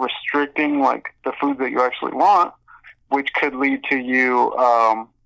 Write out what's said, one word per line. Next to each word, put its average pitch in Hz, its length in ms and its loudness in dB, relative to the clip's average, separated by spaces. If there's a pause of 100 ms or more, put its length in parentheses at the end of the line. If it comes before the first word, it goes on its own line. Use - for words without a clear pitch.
restricting, 147 800 -2
like, 123 240 0 (200)
the 127 160 -4
foods 143 180 -2
that 131 140 -4
you 123 100 0
actually 127 300 -4
want, 175 420 2 (540)
which 139 300 -2
could 143 160 -2 (100)
lead 135 160 0 (100)
to 143 80 0
you, 127 300 0 (400)
um, 113 400 4 (180)